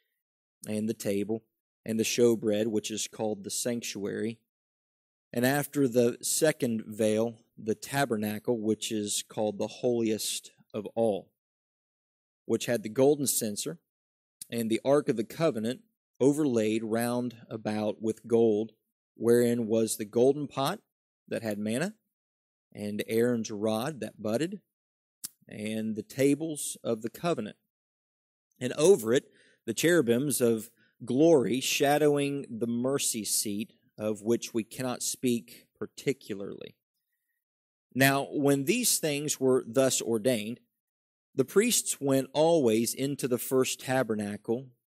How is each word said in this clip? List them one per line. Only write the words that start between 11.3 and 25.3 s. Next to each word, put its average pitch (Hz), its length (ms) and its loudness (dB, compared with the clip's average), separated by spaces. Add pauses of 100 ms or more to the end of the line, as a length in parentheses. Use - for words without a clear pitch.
which 113 200 -2
had 120 160 -2
the 110 60 -8
golden 135 380 2
censer, 113 520 -4 (720)
and 117 220 -4
the 110 120 0
ark 143 280 2
of 120 60 0
the 110 80 -2
covenant 120 580 -4 (380)
overlaid 120 640 2
round 120 640 -2
about 107 500 -4
with 110 260 -4
gold, 113 460 2 (420)
wherein 120 520 4
was 113 300 0
the 110 100 -6
golden 131 400 2
pot 147 340 -4 (480)
that 110 140 -6
had 107 160 -4
manna, 120 380 -4 (760)
and 104 360 -6
Aaron's 113 420 0
rod 110 500 -4
that - 220 -12
budded, 139 400 -2 (840)